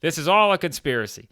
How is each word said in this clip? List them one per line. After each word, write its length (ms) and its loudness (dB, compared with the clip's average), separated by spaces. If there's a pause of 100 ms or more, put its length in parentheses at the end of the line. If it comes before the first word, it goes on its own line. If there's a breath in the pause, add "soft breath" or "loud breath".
This 160 -2
is 100 -4
all 260 4
a 40 2
conspiracy. 760 -4